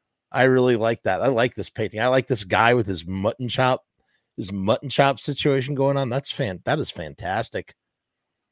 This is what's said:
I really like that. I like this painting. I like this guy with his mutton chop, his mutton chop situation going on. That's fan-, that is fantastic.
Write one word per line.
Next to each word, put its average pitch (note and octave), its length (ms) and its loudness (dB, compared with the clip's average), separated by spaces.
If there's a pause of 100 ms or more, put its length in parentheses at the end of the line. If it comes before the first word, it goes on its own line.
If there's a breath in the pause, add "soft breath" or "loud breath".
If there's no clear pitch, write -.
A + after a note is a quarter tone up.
(320)
I B2+ 120 4
really B2+ 320 4
like A2+ 260 0
that. F#2 180 0
I A2 60 0
like B2 280 2
this G2+ 140 -8
painting. G#2+ 320 -6
I A#2+ 60 2
like B2+ 200 2
this A2+ 160 -2
guy G#2+ 300 4
with A#2+ 140 2
his F2 180 -6
mutton G2 460 -4
chop, B2+ 340 0 (500)
his F#2 160 -10
mutton G2+ 380 0
chop C#3 320 2
situation C#3 540 -2
going C#3 240 2
on. C3+ 100 -2
That's B2+ 240 -4
fan-, F#2+ 320 -4
that C#3+ 140 0
is A#2+ 120 -4
fantastic. F2+ 840 -8 (760)